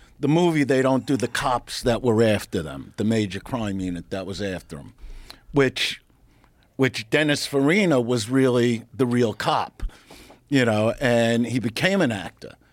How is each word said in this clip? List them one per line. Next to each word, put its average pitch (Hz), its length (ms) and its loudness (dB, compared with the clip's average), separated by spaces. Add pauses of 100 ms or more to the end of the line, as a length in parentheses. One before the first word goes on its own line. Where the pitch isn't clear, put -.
(200)
the 127 80 0
movie 160 360 4
they 127 180 2
don't 131 240 2
do 139 100 0
the 120 120 -2
cops - 540 -4
that 117 200 0
were 117 200 4
after 104 400 0
them, 69 340 -12
the 107 80 -2
major 104 360 0
crime 104 380 -6
unit 90 320 -8
that 95 160 -8
was 95 160 -8
after 92 340 -8
them, - 180 -18 (580)
which, - 500 0 (760)
which 127 340 -2
Dennis 147 360 0
Farina 147 540 2
was 117 280 -2
really 123 640 2
the 127 140 0
real 120 260 2
cop, - 520 -4 (640)
you 135 160 2
know, 110 360 2
and 117 460 2
he 120 140 -4
became 185 400 -2
an 143 100 0
actor. - 440 -10 (180)